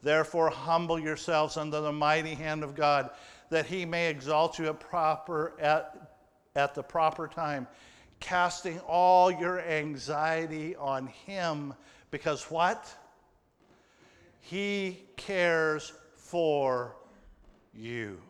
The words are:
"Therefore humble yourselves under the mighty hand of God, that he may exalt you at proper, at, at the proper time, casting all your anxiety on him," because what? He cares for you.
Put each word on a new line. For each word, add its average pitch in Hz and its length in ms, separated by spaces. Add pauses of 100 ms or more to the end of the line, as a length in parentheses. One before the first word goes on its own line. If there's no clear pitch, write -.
"Therefore 156 480
humble 165 480
yourselves 156 600
under 151 240
the 151 100
mighty 156 420
hand 156 300
of 143 100
God, 143 360 (400)
that 160 160
he 180 200
may 170 220
exalt 156 520
you 160 80
at 156 120
proper, 160 800
at, - 580 (380)
at 143 180
the 143 100
proper 160 440
time, 147 400 (540)
casting 175 600
all 180 480
your 180 320
anxiety 156 1160
on 135 300
him," 156 680 (380)
because 147 380
what? 170 460 (1400)
He 196 640 (140)
cares 165 720 (240)
for 135 800 (800)
you. 110 560